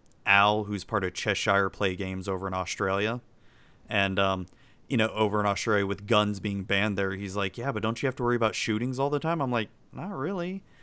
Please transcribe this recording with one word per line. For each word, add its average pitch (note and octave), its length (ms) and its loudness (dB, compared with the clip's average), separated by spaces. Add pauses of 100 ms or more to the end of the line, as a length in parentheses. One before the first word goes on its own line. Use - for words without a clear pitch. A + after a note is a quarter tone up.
(260)
Al, G#2 380 6
who's G2+ 180 -4
part G2+ 220 0
of F2+ 100 -2
Cheshire G2 560 2
Play F#2+ 240 -2
Games F#2 340 -6
over F#2+ 200 -2
in F#2+ 60 -4
Australia. G2 640 -2 (680)
And, G2 300 0
um, F#2+ 280 2 (420)
you - 80 0
know, A2 140 4
over G#2+ 300 2
in G#2 60 2
Australia G2+ 400 2
with G2 200 -4
guns G#2 340 4
being G2+ 240 -2
banned G2+ 340 0
there, G2 140 0
he's G2 240 -6
like, G2 220 -2
"Yeah, B2+ 140 -4
but G#2+ 100 -4
don't A2 200 -2
you C#3+ 40 0
have C3 100 -2
to C3 60 -6
worry A#2+ 140 2
about A2+ 180 2
shootings A#2+ 440 -2
all C#3+ 120 0
the D3 100 0
time?" E3 200 -2
I'm C3 120 -2
like, A2 160 0 (240)
"Not C#3+ 200 -10
really." F3+ 500 -6 (200)